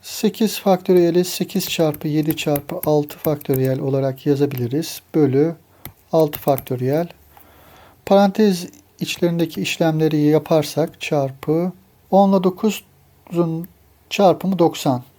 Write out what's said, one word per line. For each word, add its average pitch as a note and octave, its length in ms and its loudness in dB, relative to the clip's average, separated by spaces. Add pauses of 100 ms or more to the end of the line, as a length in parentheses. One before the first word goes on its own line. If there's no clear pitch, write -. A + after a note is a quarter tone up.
Sekiz - 580 -4
faktöriyeli F3+ 640 2
sekiz - 440 -6
çarpı D#3+ 380 -2
yedi D3+ 300 0
çarpı D3 480 -4
altı D3 320 0
faktöriyel C3+ 640 -2
olarak C3+ 460 -4
yazabiliriz. C#3 760 -2 (140)
Bölü D3+ 400 2 (560)
altı D#3+ 280 2
faktöriyel. C3+ 680 -2 (1000)
Parantez G3 600 2 (320)
içlerindeki E3+ 640 -2
işlemleri D#3 580 0
yaparsak D3+ 800 0
çarpı D3+ 720 -2 (400)
onla G3 320 4
dokuzun F3 1200 -4 (420)
çarpımı F#3 500 2
doksan. D3+ 440 0 (160)